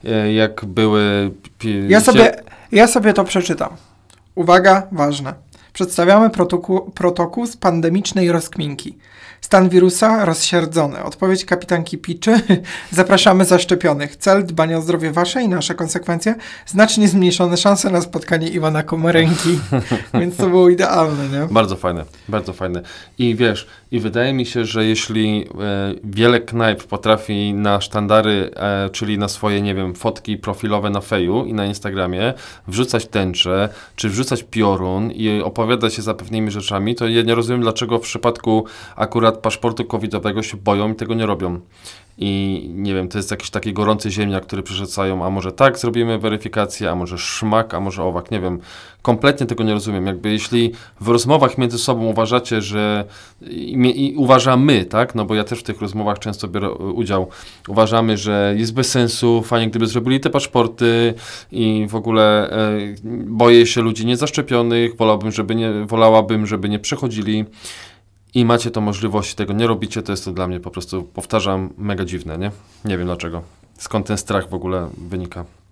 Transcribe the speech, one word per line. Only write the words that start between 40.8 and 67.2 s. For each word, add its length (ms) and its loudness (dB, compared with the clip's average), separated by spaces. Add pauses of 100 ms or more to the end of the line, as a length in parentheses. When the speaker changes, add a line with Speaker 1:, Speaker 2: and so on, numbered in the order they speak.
Speaker 1:
i 20 -4
tego 200 -6
nie 120 -2
robią. 340 -4 (580)
I 440 -4 (120)
nie 200 -4
wiem, 140 -4
to 100 -8
jest 120 -6
jakiś 200 -8
taki 220 -6
gorący 380 -2
ziemniak, 360 -4
który 160 -8
przerzucają, 640 -4
a 40 -2
może 220 -4
tak 260 2
zrobimy 400 -2
weryfikację, 720 -4
a 40 -2
może 240 -6
szmak, 560 -2
a 60 -4
może 220 -6
owak, 280 -4
nie 100 -4
wiem. 180 -4 (440)
Kompletnie 440 0
tego 180 -4
nie 80 0
rozumiem. 340 -4
Jakby 260 -4
jeśli 400 0 (280)
w 80 -4
rozmowach 500 2
między 200 -2
sobą 280 -2
uważacie, 560 0
że 420 -2 (380)
i, 640 0
i 100 -4
uważamy, 680 4
tak? 300 -2
No 100 -2
bo 100 -2
ja 100 0
też 160 -6
w 20 -20
tych 180 -8
rozmowach 380 -4
często 300 -10
biorę, 200 -4
e, 40 -2
udział. 560 -2 (400)
Uważamy, 480 2
że 400 0
jest 180 -4
bez 160 -2
sensu, 520 2
fajnie 280 0
gdyby 160 0
zrobili 340 0
te 100 -2
paszporty 840 2 (380)
i 380 0
w 40 -8
ogóle, 560 2
e, 280 -2 (480)
boję 400 8
się 160 0
ludzi 240 -2
niezaszczepionych, 880 0
wolałbym, 360 2
żeby 220 -4
nie, 160 -2 (160)
wolałabym, 600 4
żeby 220 -4
nie 100 -2
przechodzili. 640 -4 (920)